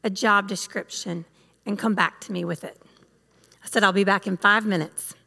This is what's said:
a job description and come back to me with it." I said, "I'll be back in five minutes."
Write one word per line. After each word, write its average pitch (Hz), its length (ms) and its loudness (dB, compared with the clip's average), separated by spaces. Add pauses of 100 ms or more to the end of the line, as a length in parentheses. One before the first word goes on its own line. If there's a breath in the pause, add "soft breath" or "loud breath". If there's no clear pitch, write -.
a 220 80 -2
job 202 380 4
description - 760 -8 (400 soft breath)
and 202 120 -4
come 220 160 0
back 175 280 0
to - 100 -12
me 175 140 -4
with 170 180 -6
it." - 180 -16 (800 soft breath)
I - 40 -12
said, 214 160 2
"I'll 190 80 6
be 196 140 2
back 196 200 0
in 190 120 -2
five 214 280 4
minutes." 170 480 -2 (140)